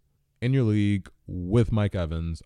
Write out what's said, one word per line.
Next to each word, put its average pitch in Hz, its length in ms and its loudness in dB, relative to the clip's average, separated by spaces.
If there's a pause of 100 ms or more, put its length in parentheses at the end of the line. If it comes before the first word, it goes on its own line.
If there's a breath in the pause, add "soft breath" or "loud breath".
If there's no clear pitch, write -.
(420)
in 123 120 0
your 135 100 2
league 101 440 2 (200)
with 92 440 0
Mike 104 220 0
Evans 82 520 -4